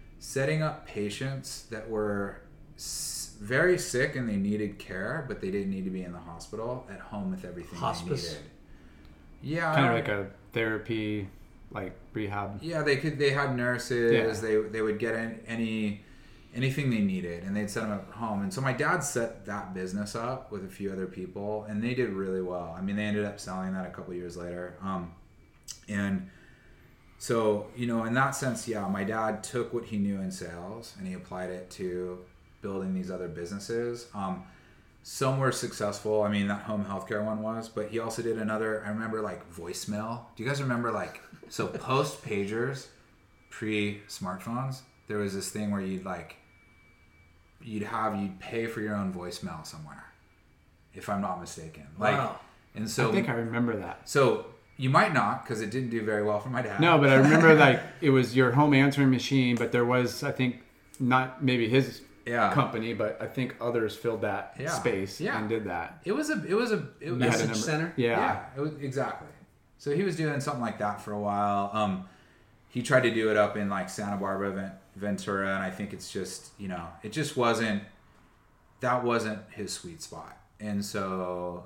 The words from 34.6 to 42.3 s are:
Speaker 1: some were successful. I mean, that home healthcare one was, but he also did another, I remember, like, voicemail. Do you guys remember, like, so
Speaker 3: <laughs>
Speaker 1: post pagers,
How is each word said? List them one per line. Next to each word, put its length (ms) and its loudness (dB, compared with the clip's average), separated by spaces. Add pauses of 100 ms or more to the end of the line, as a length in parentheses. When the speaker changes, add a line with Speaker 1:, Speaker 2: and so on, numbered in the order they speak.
Speaker 1:
some 360 -2
were 120 4
successful. 720 0
I 60 2
mean, 180 2
that 160 -2
home 220 -2
healthcare 400 -4
one 160 -4
was, 280 -6
but 200 -6
he 100 -2
also 220 -4
did 160 0
another, 480 0
I 40 -6
remember, 320 -2
like, 320 -6
voicemail. 680 -6 (140)
Do 80 -8
you 60 -2
guys 120 -2
remember, 300 0
like, 300 -4 (280)
so 180 -2
Speaker 3:
<laughs> 220 -6
Speaker 1:
post 340 2
pagers, 640 -2 (640)